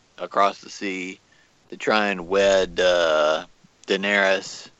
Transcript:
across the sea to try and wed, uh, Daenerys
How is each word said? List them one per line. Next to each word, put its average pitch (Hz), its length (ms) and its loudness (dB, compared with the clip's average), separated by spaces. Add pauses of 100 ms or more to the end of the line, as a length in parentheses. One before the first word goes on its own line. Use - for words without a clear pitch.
(180)
across 95 400 0
the - 120 -20
sea 92 500 -8 (500)
to - 60 -16
try 107 320 0
and 90 200 -4
wed, 95 520 2
uh, 82 640 2 (420)
Daenerys 98 840 -2 (120)